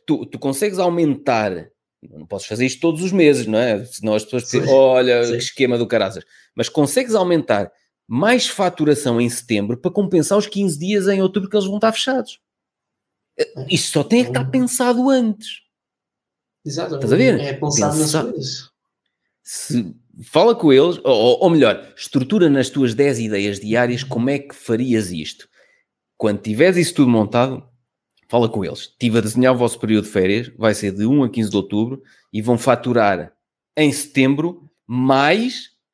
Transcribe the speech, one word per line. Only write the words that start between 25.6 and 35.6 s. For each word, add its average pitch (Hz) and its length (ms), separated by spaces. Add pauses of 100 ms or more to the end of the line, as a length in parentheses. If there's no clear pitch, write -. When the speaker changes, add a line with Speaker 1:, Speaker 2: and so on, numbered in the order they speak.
Speaker 1:
Quando 104 240
tiveres 151 360
isso - 180
tudo 131 160
montado, 120 540 (640)
fala 117 200
com 104 160
eles. - 160
Estive 117 380
a - 20
desenhar 123 340
o 120 40
vosso 120 200
período 107 260
de 104 60
férias, 101 460
vai 107 180
ser 98 180
de 101 140
um 139 180
a 117 60
quinze 110 200
de 104 60
outubro, 110 460 (300)
e 107 80
vão 120 160
faturar 113 760 (440)
em 151 140
setembro 143 800 (160)
mais 139 840 (220)